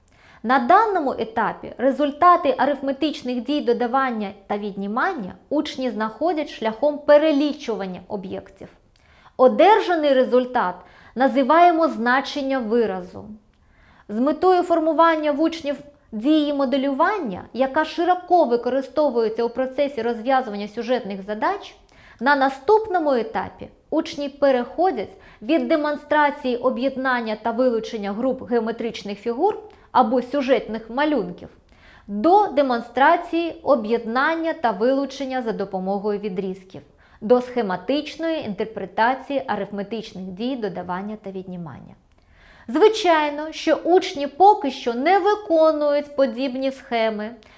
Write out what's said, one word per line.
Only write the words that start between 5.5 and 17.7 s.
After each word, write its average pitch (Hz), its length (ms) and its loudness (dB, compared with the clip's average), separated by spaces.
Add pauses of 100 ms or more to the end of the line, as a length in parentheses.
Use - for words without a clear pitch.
знаходять 294 600 -4
шляхом 247 480 -4
перелічування 277 1080 2
об'єктів. 190 600 -12 (680)
Одержаний 302 800 6
результат 247 600 2 (400)
називаємо 302 720 4
значення 262 720 -2
виразу. 202 640 -2 (840)
З 208 100 -6
метою 311 440 4
формування 320 720 2
в 269 80 -2
учнів 285 360 -2 (360)
дії 285 400 2
моделювання, 277 1000 -2
яка 269 320 0